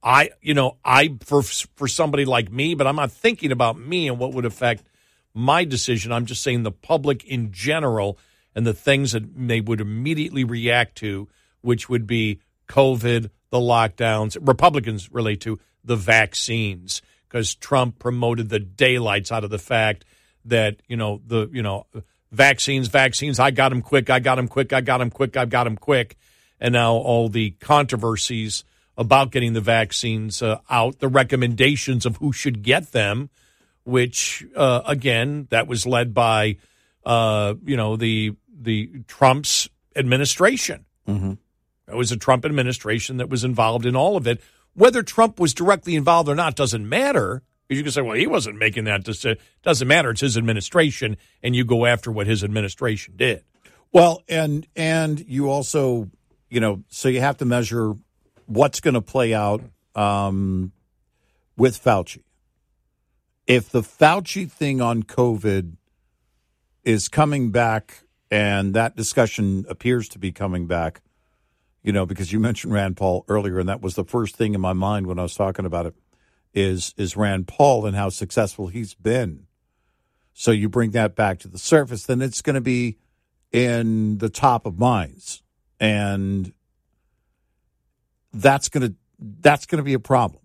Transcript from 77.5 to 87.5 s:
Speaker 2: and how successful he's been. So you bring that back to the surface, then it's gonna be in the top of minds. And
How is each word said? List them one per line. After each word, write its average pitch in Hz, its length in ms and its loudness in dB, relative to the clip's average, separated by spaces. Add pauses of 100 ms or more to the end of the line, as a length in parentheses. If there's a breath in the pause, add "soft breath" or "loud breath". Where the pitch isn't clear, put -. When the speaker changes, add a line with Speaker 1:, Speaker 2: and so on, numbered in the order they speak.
Speaker 2:
and 101 100 -2
how 101 140 -2
successful 98 600 -4
he's 107 260 -10
been. 110 520 -4 (840)
So - 180 -2
you 110 180 2
bring 113 240 0
that 107 220 0
back 98 260 0
to - 80 -20
the 92 100 -18
surface, 120 480 -4
then 127 160 -2
it's 131 180 -6
gonna 135 200 -4
be 123 360 -4 (560)
in 113 640 0
the 107 120 -4
top 123 340 0
of 90 140 -8
minds. 104 640 -2 (360)
And 98 720 -2 (1800)